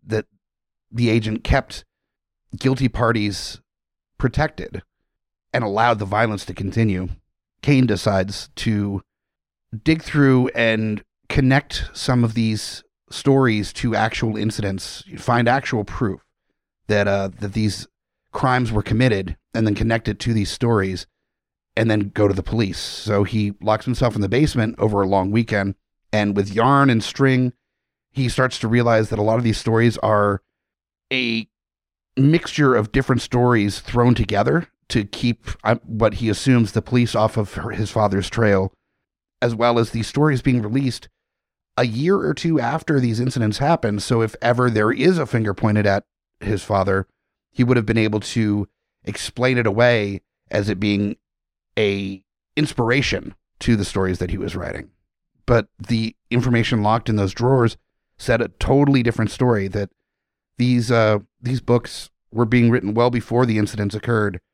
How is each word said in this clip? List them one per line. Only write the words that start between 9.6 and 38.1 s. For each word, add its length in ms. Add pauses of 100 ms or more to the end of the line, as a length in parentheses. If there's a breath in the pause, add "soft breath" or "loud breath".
dig 200
through 460
and 540 (260)
connect 640
some 320
of 80
these 500 (260)
stories 640
to 240
actual 400
incidents, 680 (140)
find 300
actual 380
proof 360 (680)
that, 200
uh, 220 (100)
that 140
these 340 (460)
crimes 380
were 120
committed, 540 (160)
and 120
then 80
connect 360
it 100
to 140
these 180
stories, 560 (680)
and 120
then 200
go 180
to 60
the 100
police. 360
So 440
he 380
locks 240
himself 280
in 80
the 60
basement 500
over 240
a 60
long 240
weekend, 440 (360)
and 240
with 180
yarn 360
and 120
string, 520 (580)
he 160
starts 320
to 80
realize 420
that 100
a 20
lot 160
of 80
these 120
stories 420
are 420 (720)
a 340 (680)
mixture 580
of 160
different 300
stories 580
thrown 360
together 520 (220)
to 160
keep, 420 (160)
uh, 120 (100)
what 300
he 120
assumes 460
the 80
police 340
off 220
of 160
her, 160
his 200
father's 400